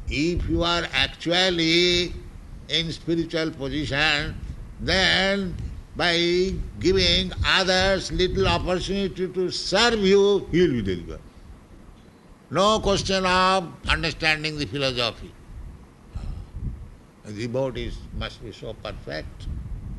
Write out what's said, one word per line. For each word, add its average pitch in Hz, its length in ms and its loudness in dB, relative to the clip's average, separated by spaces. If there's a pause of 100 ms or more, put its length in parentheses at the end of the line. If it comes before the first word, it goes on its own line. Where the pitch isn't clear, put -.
If 156 400 0
you 165 160 2
are 170 180 2 (100)
actually 170 1200 2 (560)
in 165 240 -2
spiritual 160 600 -2
position, 143 840 0 (460)
then 180 760 2 (400)
by 170 580 2 (240)
giving 180 540 4 (140)
others 185 640 2
little 185 340 2
opportunity 175 840 0
to 180 220 -2
serve 220 500 2
you, 196 500 6
he 165 100 4
will 170 120 4
be 120 100 0
delivered. 85 380 -6 (1300)
No 208 300 4
question 190 440 2
of 185 480 4 (160)
understanding 156 720 0
the 143 80 -2
philosophy. 120 680 -2 (1900)
The 107 220 -6
devotee 120 460 -2 (260)
must 110 260 -8
be 107 80 -12
so 113 220 -12
perfect. - 720 -10 (520)